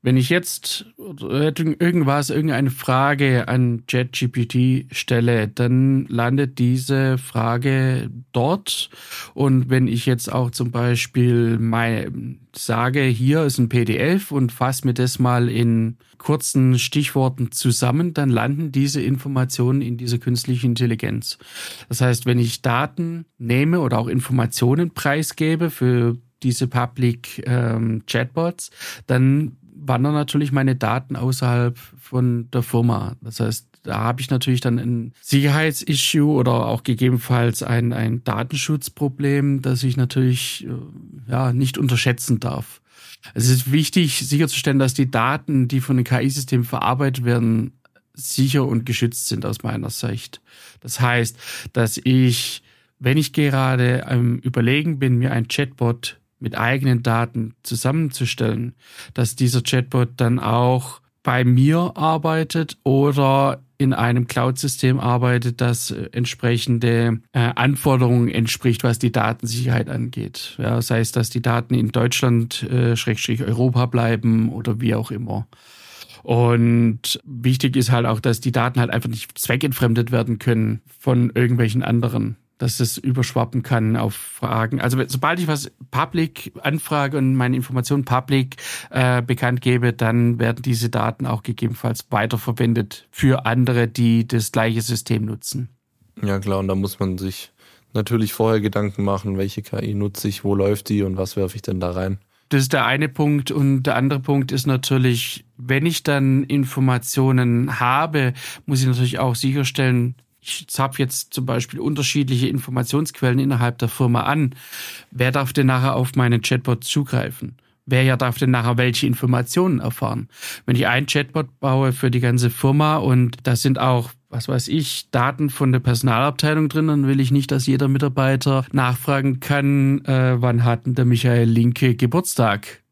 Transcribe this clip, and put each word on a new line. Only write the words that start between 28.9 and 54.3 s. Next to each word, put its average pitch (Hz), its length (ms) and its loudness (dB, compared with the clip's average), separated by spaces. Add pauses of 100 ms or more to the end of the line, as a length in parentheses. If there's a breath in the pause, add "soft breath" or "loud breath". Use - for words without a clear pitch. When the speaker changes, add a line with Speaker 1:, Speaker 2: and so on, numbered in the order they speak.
Speaker 1:
dann 135 480 2 (180)
wandern 143 400 0
natürlich 143 380 0
meine 135 240 2
Daten 127 400 -2
außerhalb 120 600 0
von 123 760 -4
der 123 100 0
Firma. 117 580 0
Das 113 200 -14
heißt, - 260 -4 (160)
da - 160 -6
habe 120 220 -2
ich 131 100 -8
natürlich 127 300 0
dann 120 180 0
ein 120 420 -4
Sicherheitsissue 147 1120 2
oder 123 340 2
auch 113 180 -4
gegebenenfalls 120 800 0
ein, 120 300 0
ein 113 300 -4
Datenschutzproblem, 139 1400 -2
das 127 220 0
ich 127 140 0
natürlich, 127 720 0
äh, 123 640 -12
ja, 127 220 0
nicht 131 240 0
unterschätzen 120 600 0
darf. - 420 -8 (540 loud breath)
Es 120 140 2
ist 127 240 2
wichtig, 151 560 0
sicherzustellen, 147 500 2
dass 131 160 2
die 131 160 0
Daten, 131 560 0
die 131 140 0
von 131 160 0
den 123 80 2
K-I-Systemen 131 600 0
verarbeitet 131 600 0
werden, 117 480 2 (420)
sicher 135 500 0
und 117 220 -2
geschützt 120 420 -2
sind - 160 -4
aus 104 180 -6
meiner 107 280 -6
Sicht. - 500 -8 (400 loud breath)
Das 123 200 -10
heißt, 120 360 0 (360 loud breath)
dass 117 300 0
ich, 127 600 2 (360 soft breath)
wenn 131 200 2
ich 147 140 -2
gerade 131 760 2
am 120 320 0